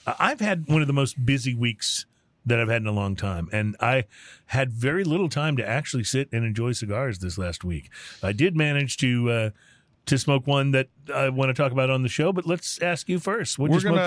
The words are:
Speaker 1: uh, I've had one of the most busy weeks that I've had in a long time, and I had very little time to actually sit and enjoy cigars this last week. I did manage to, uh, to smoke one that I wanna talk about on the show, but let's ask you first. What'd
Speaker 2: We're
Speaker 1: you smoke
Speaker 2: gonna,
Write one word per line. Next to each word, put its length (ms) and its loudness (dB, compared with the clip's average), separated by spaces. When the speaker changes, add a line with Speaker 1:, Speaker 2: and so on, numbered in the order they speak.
Speaker 1:
uh, 140 -2
I've 200 0
had 280 0
one 140 4
of 60 0
the 60 2
most 320 0
busy 280 0
weeks 520 -2
that 140 2
I've 100 0
had 120 0
in 60 -4
a 40 0
long 240 0
time, 360 -4
and 280 -2
I 260 2
had 240 0
very 320 0
little 260 0
time 280 -2
to 100 -2
actually 360 -2
sit 280 -2
and 140 0
enjoy 280 0
cigars 460 -4
this 180 -6
last 260 -6
week. 260 -4
I 100 0
did 220 2
manage 420 0
to, 320 2
uh, 200 0
to 120 4
smoke 300 0
one 240 2
that 160 2
I 140 0
wanna 260 0
talk 200 0
about 160 2
on 120 2
the 60 2
show, 240 0
but 160 -2
let's 340 -4
ask 280 -2
you 100 0
first. 400 -4
What'd 120 2
Speaker 2:
We're 40 6
Speaker 1:
you 60 4
smoke 140 2
Speaker 2:
gonna, 120 4